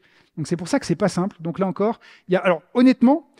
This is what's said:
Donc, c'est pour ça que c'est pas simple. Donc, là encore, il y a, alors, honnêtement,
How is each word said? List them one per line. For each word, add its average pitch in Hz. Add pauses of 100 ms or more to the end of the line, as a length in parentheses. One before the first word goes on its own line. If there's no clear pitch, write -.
(380)
Donc, 156
c'est 170
pour 170
ça 285
que -
c'est 165
pas 190
simple. 185
Donc, 165
là 190
encore, 202 (280)
il 175
y -
a, 185
alors, 180 (120)
honnêtement, 254